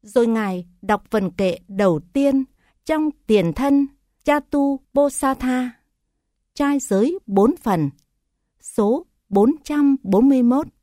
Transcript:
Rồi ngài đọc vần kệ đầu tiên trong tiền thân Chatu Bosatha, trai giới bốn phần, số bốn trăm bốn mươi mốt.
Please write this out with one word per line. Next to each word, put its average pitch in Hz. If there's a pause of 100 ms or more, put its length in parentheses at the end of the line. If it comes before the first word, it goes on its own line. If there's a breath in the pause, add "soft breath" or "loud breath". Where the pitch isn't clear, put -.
Rồi 233
ngài 202 (140)
đọc 202
vần 196
kệ 185 (100)
đầu 190 (140)
tiên 277 (420)
trong 311 (180)
tiền 175
thân 277 (360)
Chatu 285 (140)
Bosatha, 262 (840)
trai 285
giới 247
bốn 208
phần, 165 (720)
số 240 (240)
bốn 214
trăm 285
bốn 202
mươi 262
mốt. 262 (160)